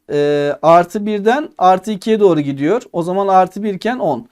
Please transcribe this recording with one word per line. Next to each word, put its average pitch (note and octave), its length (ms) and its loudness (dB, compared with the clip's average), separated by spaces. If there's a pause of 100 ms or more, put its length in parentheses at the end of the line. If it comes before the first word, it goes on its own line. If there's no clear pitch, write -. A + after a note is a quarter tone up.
(120)
e, D3 400 0 (100)
artı F3 440 2
birden G#3+ 520 -2
artı F#3 340 2
ikiye A3 280 -2
doğru F3+ 200 4
gidiyor. C#3+ 420 -2 (100)
O E3+ 120 -4
zaman F#3+ 240 -2
artı F#3 360 0
bir G#3 100 -4
iken A3 260 -6
on. C3 320 -4